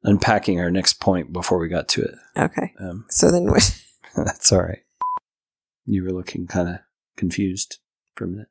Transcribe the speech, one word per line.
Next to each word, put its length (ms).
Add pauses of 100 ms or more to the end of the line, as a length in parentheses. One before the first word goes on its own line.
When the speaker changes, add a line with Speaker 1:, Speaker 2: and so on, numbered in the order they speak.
Speaker 1:
unpacking 580
our 100
next 240
point 380
before 260
we 100
got 220
to 120
it. 120 (220)
Speaker 2:
Okay. 440
Speaker 1:
Um, 300
Speaker 2:
So 200
then 140
what? 360 (180)
<laughs> 180
Speaker 1:
That's 360
all 100
right. 200 (1000)
You 180
were 100
looking 360
kinda 360 (320)
confused 640 (380)
for 80
a 40
minute. 220